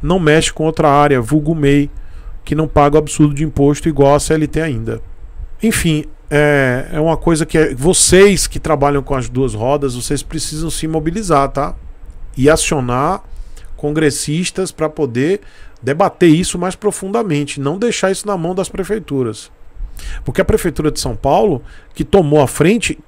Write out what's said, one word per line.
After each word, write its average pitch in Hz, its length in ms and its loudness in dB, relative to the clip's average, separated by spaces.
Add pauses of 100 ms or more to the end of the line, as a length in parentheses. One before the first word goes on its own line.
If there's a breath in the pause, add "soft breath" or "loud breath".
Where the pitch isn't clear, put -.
Não 180 180 0
mexe 156 320 4
com - 120 -6
outra 156 260 2
área, 143 320 4
vulgo 147 340 0
mei, 143 340 2 (540 soft breath)
que 147 120 -4
não 156 120 0
paga 143 280 4
o 156 40 8
absurdo 147 340 2
de 143 100 -2
imposto 143 440 2
igual 139 280 4
a 143 40 4
C - 140 -2
L 156 140 0
T 151 140 -2
ainda." 113 400 -4 (600)
Enfim, 160 440 0 (240)
é, 143 640 2
é 156 60 -2
uma 160 180 2
coisa 165 280 0
que - 120 -2
é, 156 180 2
vocês 180 720 4
que - 120 -6
trabalham 143 440 0
com 139 100 -4
as 120 160 -4
duas 123 240 -2
rodas, 131 420 -2
vocês 127 280 -4
precisam 156 480 -6
se - 160 -6
mobilizar, 160 600 0
tá? 143 260 -4 (600)
E 135 140 4
acionar 147 760 0 (520 soft breath)
congressistas 156 960 -2
pra 156 180 -2
poder 147 520 -2 (420 soft breath)
debater 165 460 2
isso 170 280 2
mais 180 180 -4
profundamente, 190 840 -4
não 143 180 -2
deixar 196 340 0
isso 190 140 -6
na 202 120 -2
mão 175 180 -4
das 190 140 -4
prefeituras. 151 800 -6 (720 loud breath)
Porque - 180 -4
a - 40 4
prefeitura 156 460 0
de 127 80 -6
São 120 160 -6
Paulo, 160 460 0 (320 soft breath)
que 160 100 -6
tomou 151 380 4
a 127 60 4
frente, 180 500 0 (100)